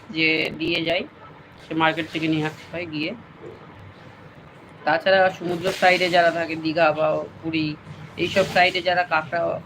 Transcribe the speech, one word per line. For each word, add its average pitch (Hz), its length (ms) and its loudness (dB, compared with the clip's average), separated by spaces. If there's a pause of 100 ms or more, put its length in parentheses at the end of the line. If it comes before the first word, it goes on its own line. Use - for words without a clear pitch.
(180)
যে 160 100 4 (340)
দিয়ে 170 180 -2 (100)
যায় 185 140 -2 (600)
সে - 80 -16 (100)
মার্কেট 160 320 2
থেকে 160 200 -2
নিয়ে 156 160 0
আসতে - 240 -12
হয় 170 200 -8
গিয়ে। 151 180 -6 (1700)
তাছাড়া 165 340 4 (200)
সমুদ্র 170 260 -4 (140)
সাইডে 185 360 4
যারা 170 220 6
থাকে 160 260 -4
দীঘা 160 240 2 (100)
বা 156 100 2 (340)
পুরী 160 240 -2 (580)
এইসব 185 220 2 (100)
সাইডে 180 240 4 (100)
যারা 180 140 2 (100)
কাঁকড়া 160 280 -2 (240)